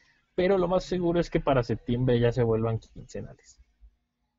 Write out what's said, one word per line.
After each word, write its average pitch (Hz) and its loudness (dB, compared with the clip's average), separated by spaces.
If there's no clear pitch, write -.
pero 185 2
lo 175 0
más 180 0
seguro 175 0
es 165 -2
que 190 0
para 131 2
septiembre 120 0
ya 120 2
se 120 0
vuelvan 113 0
quincenales. - -18